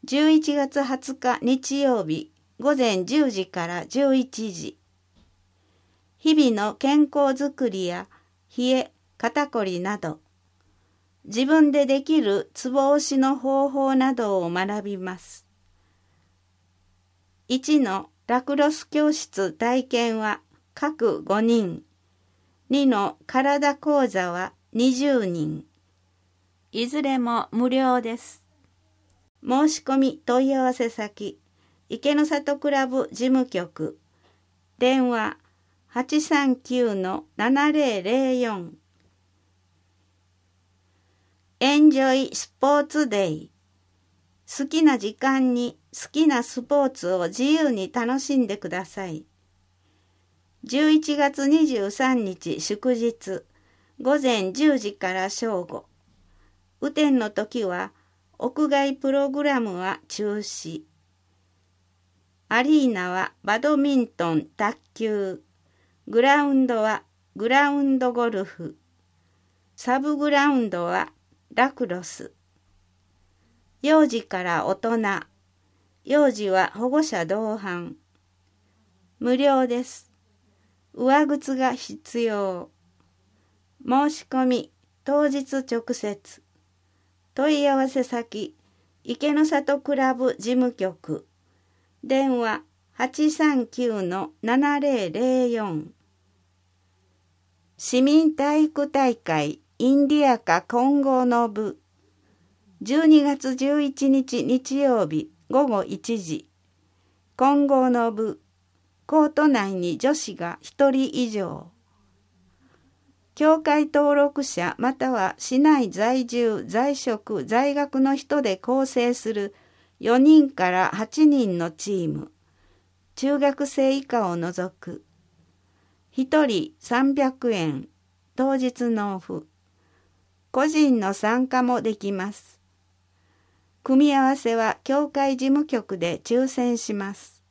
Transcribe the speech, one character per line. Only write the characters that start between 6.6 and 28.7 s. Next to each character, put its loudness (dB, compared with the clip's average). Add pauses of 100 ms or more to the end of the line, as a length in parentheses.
の -8
健 2
康 2
づ -2
く -4
り -6
や -8 (480)
冷 -2
え、 0 (240)
肩 -2
こ -4
り -4
な -4
ど、 -8 (1040)
自 -2
分 6
で 4
で 0
き 2
る -2
ツ -8
ボ 2
押 4
し -2
の 2
方 0
法 0
な 2
ど 0
を -4
学 -4
び -8
ま -10
す。 -20 (2000)
一 0
の -4 (180)
ラ 0
ク -4
ロ 2
ス -12
教 2
室 -4
体 -2
験 -2
は -6 (320)
各 -2
五 0
人、 0 (840)
二 2
の 0 (100)
体 0
講 0
座 -4
は -8 (180)
二 2
十 0
人。 -6 (1040)
い -4
ず -4
れ -2
も -2
無 0
料 2
で -8
す。 -20 (1040)